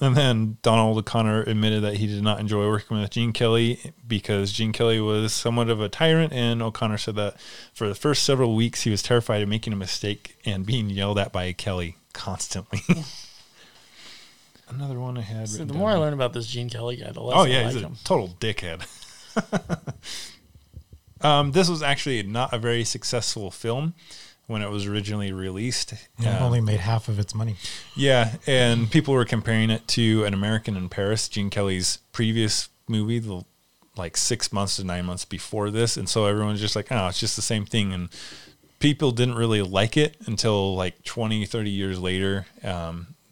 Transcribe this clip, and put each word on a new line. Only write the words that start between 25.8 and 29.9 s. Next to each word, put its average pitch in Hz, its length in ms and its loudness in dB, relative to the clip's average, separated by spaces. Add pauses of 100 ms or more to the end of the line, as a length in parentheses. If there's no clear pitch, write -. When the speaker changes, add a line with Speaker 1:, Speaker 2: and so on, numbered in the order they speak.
Speaker 3:
It - 360 -6
Speaker 1:
Um, 113 160 2
Speaker 3:
only 120 160 4
made 107 180 2
half 110 300 0
of 104 100 0
its - 160 -2
money. 110 220 -2 (400)
Speaker 1:
Yeah, 127 400 4 (100)
and 120 420 4
people 139 260 4
were 123 100 6
comparing 113 460 2
it 110 180 -2
to 110 380 4